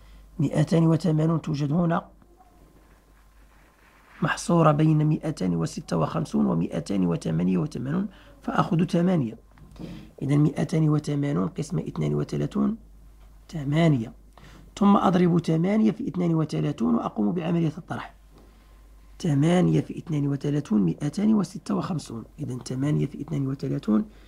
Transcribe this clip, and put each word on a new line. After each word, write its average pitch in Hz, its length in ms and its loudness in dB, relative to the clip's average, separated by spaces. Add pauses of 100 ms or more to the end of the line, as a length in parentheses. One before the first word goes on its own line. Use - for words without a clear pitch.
(380)
مائتان 160 480 2
وثمانون 160 540 2
توجد 147 320 -4
هنا، 170 360 0 (2250)
محصورة 160 500 4
بين 151 340 4
مائتان 160 500 -2
وستة - 400 -4
وخمسون 73 500 0
ومائتان 87 600 -2
وثمانية 175 520 0
وثمانون، 156 500 -4 (340)
فأخذ 180 420 0
ثمانية. 170 540 0 (840)
إذن 139 160 2
مائتان 156 500 2
وثمانون 147 600 -2
قسمة 160 340 -6
اثنان 147 320 -4
وثلاثون، 147 640 -2 (720)
ثمانية، 147 640 0 (640)
ثم 202 180 6
أضرب 175 420 4
ثمانية 185 520 2
في 220 180 -6
اثنان 170 260 0
وثلاثون 156 600 0
وأقوم 208 380 -2
بعملية 170 460 0
الطرح. - 360 -12 (1040)
ثمانية 160 600 4
في - 180 -8
اثنان 143 300 -2
وثلاثون، 147 560 0
مائتان 175 500 0
وستة 202 400 -2
وخمسون. 156 500 -6 (140)
إذن 127 200 -8
ثمانية 143 480 -2
في - 140 -10
اثنان 143 260 -4
وثلاثون، 139 600 0 (200)